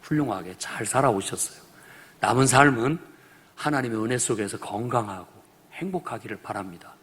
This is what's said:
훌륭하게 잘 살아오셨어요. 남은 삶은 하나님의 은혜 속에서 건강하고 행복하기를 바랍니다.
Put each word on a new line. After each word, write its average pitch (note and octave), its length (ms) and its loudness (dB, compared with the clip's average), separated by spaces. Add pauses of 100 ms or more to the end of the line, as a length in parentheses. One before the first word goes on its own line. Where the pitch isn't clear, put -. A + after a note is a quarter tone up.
훌륭하게 G2+ 560 -2
잘 - 280 -6
살아오셨어요. B2 720 0 (600)
남은 B2 260 4
삶은 C3 520 6 (580)
하나님의 B2+ 480 -2
은혜 B2 140 0
속에서 G#2 400 -2
건강하고 G#2+ 800 -4 (400)
행복하기를 A#2+ 680 -8
바랍니다. F#2+ 600 -10